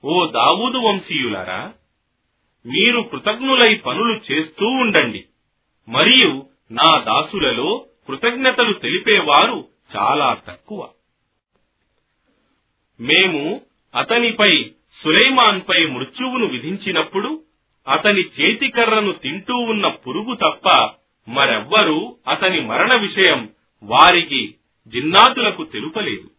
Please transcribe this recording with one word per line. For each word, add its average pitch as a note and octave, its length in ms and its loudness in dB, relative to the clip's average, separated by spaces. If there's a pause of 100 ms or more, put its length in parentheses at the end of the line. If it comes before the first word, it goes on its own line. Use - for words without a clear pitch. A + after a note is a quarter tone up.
"ఓ E3 240 2
దావూదు E3+ 500 2
వంశీయులారా, C#3 960 -4 (920)
మీరు G#3+ 360 0
కృతజ్ఞులై A#3 720 0
పనులు G#3+ 580 -4
చేస్తూ D#3 340 -4
ఉండండి, F3+ 580 0 (640)
మరియు D#3 560 2 (260)
నా D3 280 4
దాసులలో D3 880 -2 (220)
కృతజ్ఞతలు A#3+ 680 0
తెలిపేవారు E3+ 920 2 (320)
చాలా A#2+ 400 0 (100)
తక్కువ." G#2+ 420 -16 (2000)
మేము E3 600 0 (340)
అతనిపై, A3 760 0 (320)
సులైమాన్పై F#3+ 840 2
మృత్యువును G#3+ 600 -6
విధించినప్పుడు, F#3 1000 -6 (440)
అతని F#3 340 2
చేతికర్రను G#3+ 880 0
తింటూ F3+ 460 -8
ఉన్న A3 300 -2
పురుగు G3 480 -6
తప్ప D3+ 540 0 (380)
మరెవ్వరూ C#3+ 880 0 (120)
అతని E3+ 340 -2
మరణ B2 280 -2 (100)
విషయం E3+ 500 0 (340)
వారికి, D3 720 4 (320)
జిన్నాతులకు F#3 760 2
తెలుపలేదు. C3+ 760 -8